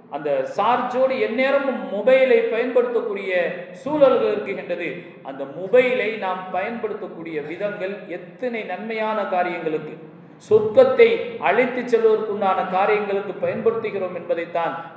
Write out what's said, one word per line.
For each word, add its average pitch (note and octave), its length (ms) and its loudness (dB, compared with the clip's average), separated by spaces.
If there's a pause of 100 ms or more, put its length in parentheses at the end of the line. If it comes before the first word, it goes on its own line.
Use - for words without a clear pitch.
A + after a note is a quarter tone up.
(120)
அந்த D3 180 -6 (260)
சார்ஜோடு B3 640 2
எந்நேரமும் C4 600 0 (120)
மொபைலை B3+ 460 6 (140)
பயன்படுத்தக்கூடிய A3+ 800 0 (400)
சூழல்கள் C4 640 4
இருக்குகின்றது. F3 560 -6 (340)
அந்த C3+ 220 -10
மொபைலை G3+ 640 2 (100)
நாம் F#3 340 -4
பயன்படுத்தக்கூடிய F#3 920 -6
விதங்கள் F3+ 540 -6 (120)
எத்தனை G3 560 -8
நன்மையான G#3 640 -4
காரியங்களுக்கு, F3 680 -2 (540)
சொர்க்கத்தை A3+ 600 6 (300)
அழைத்து A#3+ 440 2
செல்வதற்குண்டான G#3 760 2 (100)
காரியங்களுக்கு G3 720 0
பயன்படுத்துகிறோம் G3+ 720 -2
என்பதைத்தான் E3+ 600 -4 (220)